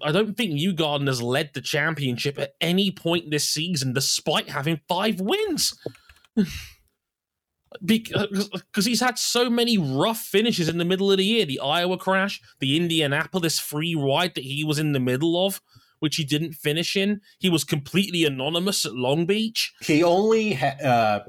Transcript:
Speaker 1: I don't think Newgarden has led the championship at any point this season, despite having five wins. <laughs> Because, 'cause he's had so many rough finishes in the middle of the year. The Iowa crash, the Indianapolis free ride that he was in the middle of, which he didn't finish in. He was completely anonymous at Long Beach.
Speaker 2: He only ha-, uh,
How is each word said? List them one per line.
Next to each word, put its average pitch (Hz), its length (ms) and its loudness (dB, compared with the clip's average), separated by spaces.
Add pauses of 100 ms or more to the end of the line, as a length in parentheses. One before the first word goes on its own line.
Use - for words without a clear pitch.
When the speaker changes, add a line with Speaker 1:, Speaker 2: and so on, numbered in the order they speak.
Speaker 1:
I 151 100 0
don't 208 220 0
think 208 200 -2
Newgarden 147 540 0
has 127 120 0
led 127 320 -2
the 127 80 -8
championship 143 800 -2
at 139 200 -6
any 185 320 0
point 170 400 -2
this 147 160 0
season, 151 460 -2
despite 156 560 -2
having 151 400 -2
five 185 320 0
wins. 359 580 -2 (560)
<laughs> 220 80 4 (1400)
Because, 202 680 0 (220)
'cause 202 120 2
he's 240 160 2
had 247 180 0
so 240 300 0
many 233 300 2
rough 151 420 0
finishes 196 480 0
in 165 80 -2
the 170 80 0
middle 190 260 2
of 196 60 6
the 190 80 2
year. 214 220 2
The 135 140 -4
Iowa 175 360 0
crash, 190 440 0 (200)
the 139 160 2
Indianapolis 160 800 0
free 160 360 -4
ride 151 400 0
that 135 100 -8
he 143 180 -6
was 151 160 0
in 156 140 0
the 135 80 0
middle 151 460 0
of, 196 160 -6 (360)
which 151 180 -2
he 165 80 -4
didn't 147 280 -2
finish 156 440 -4
in. 202 260 0 (160)
He 185 100 0
was 165 160 2
completely 165 640 0
anonymous 160 580 -2
at 143 100 -6
Long 135 300 2
Beach. 220 560 -2
Speaker 2:
He - 220 2
only 214 500 4
ha-, 139 320 0
uh, 113 440 4